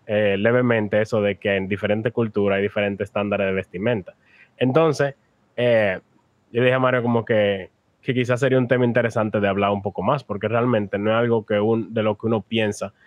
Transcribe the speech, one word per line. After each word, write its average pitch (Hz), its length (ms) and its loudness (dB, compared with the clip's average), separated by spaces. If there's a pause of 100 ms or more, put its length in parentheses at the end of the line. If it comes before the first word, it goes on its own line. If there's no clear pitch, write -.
eh, 104 320 0
levemente 113 640 2
eso 110 180 0
de 101 160 0
que 101 200 0
en 95 120 -2
diferentes 104 440 -2
culturas 104 460 0
hay 101 40 0
diferentes 101 460 -2
estándares 101 400 -2
de 95 40 -2
vestimenta. 95 640 -4 (420)
Entonces, 143 580 0 (420)
eh, 110 420 2 (540)
yo 120 100 0
dije 127 120 4
a 131 40 0
Mario 127 240 2
como 117 220 0
que, 101 460 0 (320)
que 131 120 -4
quizás 123 260 0
sería 131 180 2
un 123 100 0
tema 127 160 2
interesante 113 560 0
de 101 80 2
hablar 98 240 0
un 101 100 -4
poco 98 200 -6
más, 131 200 0
porque 104 240 -8
realmente 113 520 0
no 104 120 0
es 113 60 2
algo 117 280 0
que 104 140 0
un-, 110 340 0
de 113 120 -2
lo 107 120 -2
que 113 100 -8
uno 113 160 0
piensa, 107 500 -4 (140)